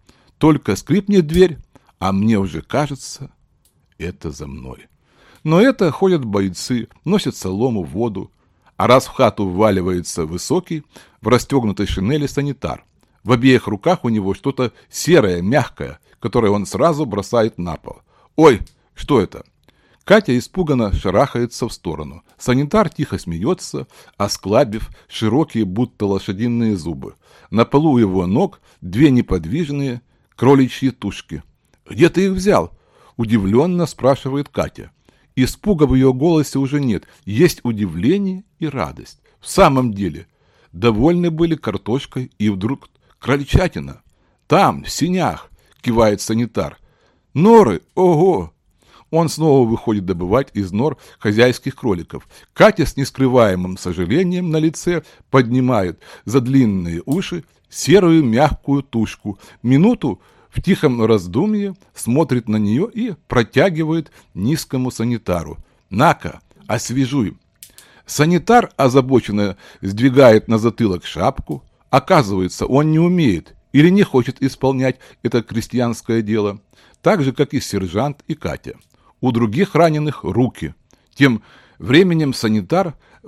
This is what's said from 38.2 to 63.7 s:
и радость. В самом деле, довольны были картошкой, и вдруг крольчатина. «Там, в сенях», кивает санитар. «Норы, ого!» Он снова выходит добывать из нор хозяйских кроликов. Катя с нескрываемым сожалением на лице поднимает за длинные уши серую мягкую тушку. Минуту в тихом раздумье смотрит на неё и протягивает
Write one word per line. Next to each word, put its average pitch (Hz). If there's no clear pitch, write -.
и 160
радость. 110
В -
самом 135
деле, 98
довольны 143
были 160
картошкой, 120
и 104
вдруг 107
крольчатина. 147
«Там, 139
в -
сенях», 160
кивает 110
санитар. 110
«Норы, 180
ого!» 175
Он 160
снова 139
выходит 110
добывать 92
из 95
нор 131
хозяйских 117
кроликов. 85
Катя 190
с -
нескрываемым 113
сожалением 156
на 156
лице 160
поднимает 123
за 123
длинные 101
уши 170
серую 165
мягкую 139
тушку. -
Минуту 139
в -
тихом 127
раздумье 113
смотрит 127
на 107
неё 110
и 233
протягивает 156